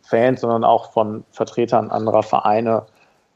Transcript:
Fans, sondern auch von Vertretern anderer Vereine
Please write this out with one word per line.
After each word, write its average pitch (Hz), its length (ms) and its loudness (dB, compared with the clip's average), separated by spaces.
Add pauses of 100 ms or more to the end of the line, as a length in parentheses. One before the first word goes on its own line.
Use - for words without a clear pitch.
Fans, 123 380 0
sondern 117 240 -2
auch 113 280 2
von 110 380 -2
Vertretern 113 600 -2
anderer 110 340 0
Vereine 113 640 0 (500)